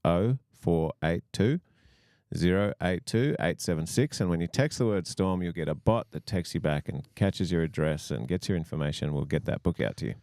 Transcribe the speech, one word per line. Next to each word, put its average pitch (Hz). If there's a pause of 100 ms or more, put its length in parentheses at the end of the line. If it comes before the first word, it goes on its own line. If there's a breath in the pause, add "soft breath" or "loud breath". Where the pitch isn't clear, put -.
oh 98 (220)
four 80 (100)
eight 85
two, 127 (760 soft breath)
zero 92
eight 90
two, 131
eight -
seven 80
six. -
And 92
when 85
you 85
text 139
the 123
word 101
storm, 92
you'll 87
get 82
a 78
bot 110
that -
texts 92
you 85
back 73
and 71
catches 95
your 85
address 78
and 60
gets 87
your 95
information. 73
We'll 71
get 73
that -
book -
out -
to -
you. 52